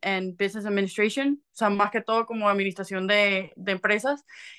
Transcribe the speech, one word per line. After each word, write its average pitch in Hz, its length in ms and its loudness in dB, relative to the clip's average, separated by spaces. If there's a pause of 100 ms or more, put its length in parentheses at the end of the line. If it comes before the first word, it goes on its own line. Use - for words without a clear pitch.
and 185 320 -2
Business 202 260 -2
Administration, 214 800 0
o - 140 -20
sea, 214 140 2
más 202 200 0
que 226 100 -2
todo 226 240 0
como 226 240 0
administración 196 600 -2
de, 202 480 2
de 190 160 -4
empresas, 214 520 0 (340)